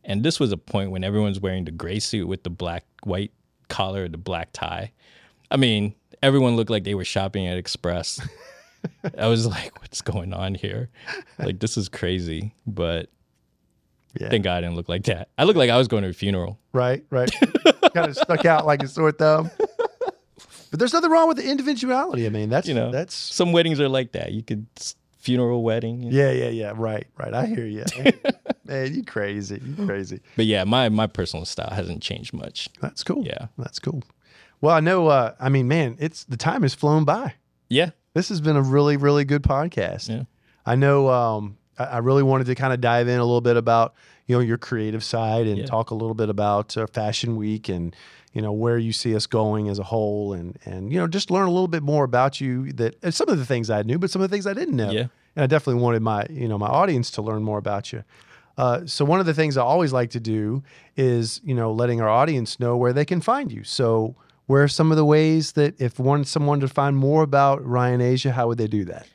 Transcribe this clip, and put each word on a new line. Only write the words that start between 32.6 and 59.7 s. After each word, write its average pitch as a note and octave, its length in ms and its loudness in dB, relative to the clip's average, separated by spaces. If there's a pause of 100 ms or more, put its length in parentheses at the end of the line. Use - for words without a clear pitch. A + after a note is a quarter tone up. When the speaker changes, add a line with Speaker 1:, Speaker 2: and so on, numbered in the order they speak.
Speaker 2:
That's - 220 -10
cool. C#4 220 -4
Speaker 1:
Yeah. - 220 -8 (100)
Speaker 2:
That's - 220 -12
cool. C3+ 240 -6 (560)
Well, D#3+ 160 4
I D#3+ 60 6
know, E3+ 260 4
uh, C3 320 4
I C3 100 0
mean, C3 180 4
man, C3+ 320 2
it's, D#3 260 -6
the B2 120 -8
time F3 260 0
has C3 100 2
flown D3+ 320 2
by. G3+ 300 0 (340)
Speaker 1:
Yeah. D#3+ 220 2 (220)
Speaker 2:
This F3+ 160 0
has F3 120 -2
been D3+ 140 2
a C#3+ 60 4
really, C#3+ 360 4
really C#3+ 260 4
good C#3 200 0
podcast. C3 640 -2
Speaker 1:
Yeah. A#2+ 140 -6 (420)
Speaker 2:
I A#2+ 100 0
know, C#3 340 4
um, A2 480 0 (200)
I, B2 80 -4
I B2+ 140 -6
really C3+ 240 4
wanted C3 240 2
to B2+ 80 0
kinda C3 220 0
dive A#2+ 300 2
in B2 120 2
a A#2+ 40 2
little A#2+ 180 4
bit A#2+ 140 4
about, A#2 380 4 (320)
you B2 100 2
know, B2 60 4
your A2+ 160 0
creative A2 460 -4
side A2+ 440 0
and G#2 120 -2
Speaker 1:
Yeah. C3 80 -6
Speaker 2:
talk A2+ 240 -2
a A2+ 40 -4
little A2 200 -4
bit A2 140 0
about, G#2 460 0
uh, A2+ 120 -4
Fashion A2 480 -4
Week G#2+ 340 -4
and, E2+ 260 -4 (380)
you A2 80 -4
know, G#2+ 100 -2
where A#2 260 0
you A2+ 160 -2
see A2 220 -2
us G#2 120 -2
going G#2+ 420 0
as G2+ 80 -4
a G2 60 -6
whole G#2 500 -2
and, F2 320 -10
and, F#2+ 260 -8
you E3+ 80 -2
know, E3+ 80 0
just F#3+ 220 -4
learn F#3 180 2
a F3 40 2
little F#3 160 2
bit D#3+ 160 -4
more D3 200 2
about B2+ 380 2
you C3 320 -4
that, A#2 300 -2
and F3 100 -2
some - 160 0
of F#3+ 80 4
the C3 80 -2
things A#2 240 -2
I G#2 140 0
knew, B2+ 160 0
but F#3 100 -2
some F#3+ 120 -2
of F#3+ 80 0
the G3 40 -2
things G3+ 140 -4
I G3 60 -2
didn't C#4+ 220 -4
know. G#2+ 160 0
Speaker 1:
Yeah. A2 160 -2 (280)
Speaker 2:
And D3 80 0
I C3 40 2
definitely C3 340 2
wanted A#2 200 2
my, G#2+ 280 -2
you C3+ 180 -6
know, G#2 100 -2
my G#2 100 -2
audience C#3 440 0
to A2 100 -6
learn G#2+ 220 -4
more G#2+ 160 -2
about G2+ 340 -6
you. G#2 100 -12 (540)
Uh, B2+ 280 0
so C#3+ 200 -2
one F3 140 4
of F#3 60 2
the D#3+ 80 2
things D3 240 2
I B2+ 40 2
always C#3+ 320 2